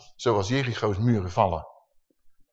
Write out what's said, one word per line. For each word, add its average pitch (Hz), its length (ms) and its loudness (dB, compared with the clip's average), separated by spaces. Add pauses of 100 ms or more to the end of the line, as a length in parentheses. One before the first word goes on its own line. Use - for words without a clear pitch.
(160)
zoals 104 320 0
Jericho's 117 500 -2
muren 107 320 2
vallen. 90 360 0 (880)